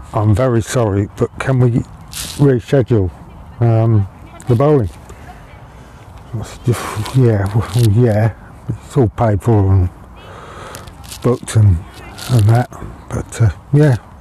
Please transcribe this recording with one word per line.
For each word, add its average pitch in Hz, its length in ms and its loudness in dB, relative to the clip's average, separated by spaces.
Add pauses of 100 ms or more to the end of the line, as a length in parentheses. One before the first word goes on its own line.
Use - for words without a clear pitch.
(120)
I'm 107 220 0
very 120 260 0
sorry, 104 560 -2
but - 220 -4
can 131 220 -2
we 123 240 0 (540)
reschedule, 123 720 0 (500)
um, 113 480 2 (400)
the 123 80 2
bowling?" 139 340 2 (1400)
I 107 80 -10
said, - 340 -4 (380)
"Yeah, 113 400 2
well, 113 160 -2 (200)
yeah, 110 420 2 (360)
it's - 280 -10
all 123 140 4
paid 107 300 0
for 101 320 2
and 92 160 2 (1300)
booked - 320 -2
and, 101 240 4 (520)
and 120 180 2
that, 120 200 2 (400)
but, - 320 -8
uh, 113 100 2 (220)
yeah." 143 260 4 (220)